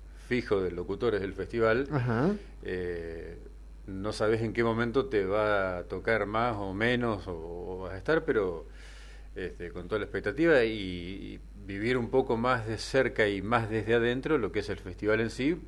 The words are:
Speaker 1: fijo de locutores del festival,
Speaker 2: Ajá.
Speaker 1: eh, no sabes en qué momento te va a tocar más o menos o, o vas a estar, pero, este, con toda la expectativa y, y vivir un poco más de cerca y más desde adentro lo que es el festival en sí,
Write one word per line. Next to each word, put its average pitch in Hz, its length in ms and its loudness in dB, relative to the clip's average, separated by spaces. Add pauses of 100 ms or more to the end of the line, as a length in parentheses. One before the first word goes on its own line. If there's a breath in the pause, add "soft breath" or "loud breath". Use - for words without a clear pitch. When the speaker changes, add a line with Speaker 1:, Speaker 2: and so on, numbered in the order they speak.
(260)
Speaker 1:
fijo 120 360 2
de 90 100 0
locutores 95 480 0
del 95 140 -4
festival, 113 580 2
Speaker 2:
Ajá. 123 380 4 (340 loud breath)
Speaker 1:
eh, 85 720 -6 (500)
no 98 260 -4
sabes 110 300 2
en 110 100 0
qué 117 120 2
momento 117 420 2
te 101 180 2
va 98 540 2
a 87 60 -6
tocar 101 420 0
más 110 300 0
o 98 180 -4
menos 113 540 0
o, 90 60 -4
o 87 480 -8
vas 90 120 -8
a 95 40 -8
estar, 160 260 2
pero, 95 420 0 (720 loud breath)
este, 87 340 -8
con 85 160 -10
toda 104 140 0
la 95 60 -4
expectativa 120 580 4
y, 113 80 2
y 98 680 -6 (240)
vivir 104 320 0
un 113 140 -2
poco 131 260 4
más 120 300 2
de 110 120 -2
cerca 120 500 4
y 98 140 0
más 110 280 0
desde 110 240 2
adentro 127 440 2
lo 101 120 0
que 104 100 -2
es - 80 -4
el 95 100 -4
festival 104 420 2
en 113 100 2
sí, 151 380 0